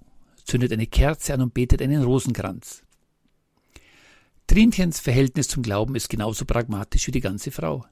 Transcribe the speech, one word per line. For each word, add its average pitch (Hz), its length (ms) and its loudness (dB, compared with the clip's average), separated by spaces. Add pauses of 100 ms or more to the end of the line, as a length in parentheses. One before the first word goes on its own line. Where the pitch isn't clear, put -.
(440)
zündet 123 280 0
eine 110 160 -2
Kerze 147 460 2
an 131 80 0
und 123 120 -2
betet - 280 2
einen 139 220 0
Rosenkranz. 120 800 -4 (1600)
Trinchens 190 520 4
Verhältnis 135 480 0
zum - 160 -4
Glauben 113 320 -2
ist 117 140 -6
genauso 107 360 -6
pragmatisch 110 640 -2
wie 131 40 -6
die 120 100 -2
ganze 104 300 -6
Frau. 87 400 -6